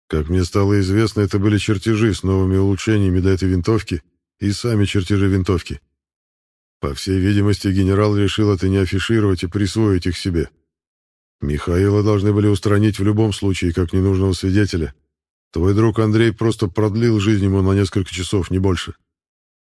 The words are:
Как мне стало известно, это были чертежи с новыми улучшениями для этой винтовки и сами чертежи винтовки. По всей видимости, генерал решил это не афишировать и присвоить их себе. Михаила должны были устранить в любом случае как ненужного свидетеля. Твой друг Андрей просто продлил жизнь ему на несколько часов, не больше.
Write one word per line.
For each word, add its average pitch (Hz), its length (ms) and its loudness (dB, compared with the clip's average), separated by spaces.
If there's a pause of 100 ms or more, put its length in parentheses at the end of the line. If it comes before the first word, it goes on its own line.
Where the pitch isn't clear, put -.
Как 78 180 -2
мне 90 160 0
стало 101 380 2
известно, 104 400 0
это 101 180 0
были 104 180 2
чертежи 107 560 0
с - 100 -6
новыми 95 340 2
улучшениями 98 640 0
для 95 100 2
этой 95 160 0
винтовки 92 560 -2 (360)
и 101 120 -2
сами 107 320 -2
чертежи 98 460 0
винтовки. 92 500 -2 (1000)
По 71 120 -4
всей 95 260 -2
видимости, 101 500 0
генерал 98 480 2
решил 104 340 0
это 95 160 0
не 95 100 2
афишировать 98 640 0
и 92 40 -4
присвоить 101 600 0
их 87 100 -4
себе. 82 320 -4 (880)
Михаила 90 640 0
должны 104 300 0
были 104 140 2
устранить 104 520 0
в 98 60 -4
любом 107 260 2
случае 95 400 -2
как 87 220 -2
ненужного 95 400 2
свидетеля. 92 600 -2 (580)
Твой 92 220 0
друг 110 260 2
Андрей 110 340 2
просто 110 340 -2
продлил 107 540 0
жизнь 101 240 2
ему 98 160 2
на 95 100 2
несколько 98 420 0
часов, 92 380 -4
не 92 80 0
больше. 95 360 -2 (680)